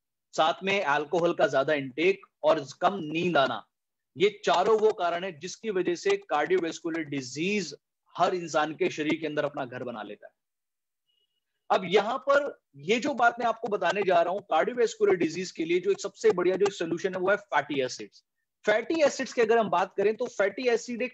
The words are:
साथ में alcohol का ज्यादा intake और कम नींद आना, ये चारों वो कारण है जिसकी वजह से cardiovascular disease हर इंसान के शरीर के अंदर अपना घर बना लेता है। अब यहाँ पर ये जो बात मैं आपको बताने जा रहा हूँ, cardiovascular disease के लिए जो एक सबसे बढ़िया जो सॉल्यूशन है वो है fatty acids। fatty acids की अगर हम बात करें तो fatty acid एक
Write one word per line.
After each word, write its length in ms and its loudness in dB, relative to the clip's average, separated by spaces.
साथ 300 0
में 200 0
alcohol 500 0
का 140 0
ज्यादा 260 2
intake 480 0
और 220 2
कम 200 0
नींद 360 -2
आना, 280 0
ये 280 0
चारों 340 4
वो 120 4
कारण 320 -2
है 160 -10
जिसकी 300 -10
वजह 260 0
से 220 0
cardiovascular 840 -2
disease 720 -4
हर 180 2
इंसान 380 -2
के 160 -2
शरीर 320 -2
के 60 -6
अंदर 180 -4
अपना 200 -6
घर 180 -12
बना 200 -10
लेता 240 -16
है। 60 -20
अब 160 2
यहाँ 320 2
पर 440 0
ये 240 0
जो 140 -2
बात 260 2
मैं 60 -2
आपको 220 -2
बताने 360 0
जा 180 4
रहा 120 2
हूँ, 80 -6
cardiovascular 760 2
disease 360 -4
के 140 -6
लिए 140 2
जो 120 0
एक 100 -2
सबसे 300 0
बढ़िया 240 2
जो 140 2
सॉल्यूशन 440 -4
है 60 -6
वो 100 -2
है 60 4
fatty 460 -2
acids। 420 -8
fatty 360 0
acids 320 0
की 80 0
अगर 160 4
हम 120 2
बात 280 0
करें 180 2
तो 100 -6
fatty 420 -2
acid 340 -2
एक 120 -6